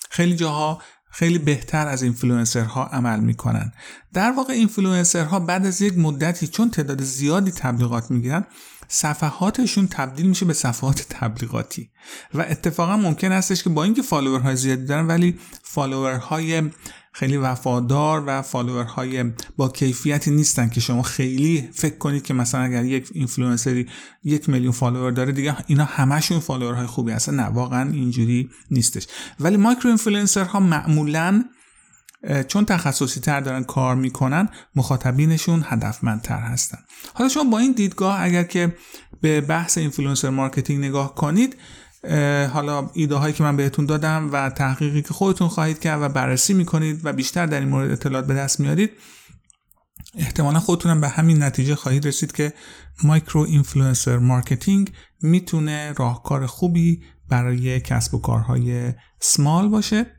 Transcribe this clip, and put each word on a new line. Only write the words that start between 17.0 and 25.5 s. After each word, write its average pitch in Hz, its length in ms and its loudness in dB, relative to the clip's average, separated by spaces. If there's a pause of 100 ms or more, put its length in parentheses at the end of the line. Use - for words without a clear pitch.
خیلی 139 200 0
وفادار 131 920 0
و 135 160 -4
فالوورهای 123 840 -4 (320)
با 131 120 2
کیفیتی 147 600 0
نیستن 143 380 4
که 120 120 -2
شما 123 220 0
خیلی 135 720 0
فکر - 260 -2
کنید 143 240 -2
که 135 120 -4
مثلاً 127 280 0
اگر 123 220 0
یک 127 280 -2
اینفلوئنسری 123 760 -2 (340)
یک 147 260 -2
میلیون 127 240 2
فالوور 127 380 0
داره، 127 220 0
دیگه 139 240 -2 (100)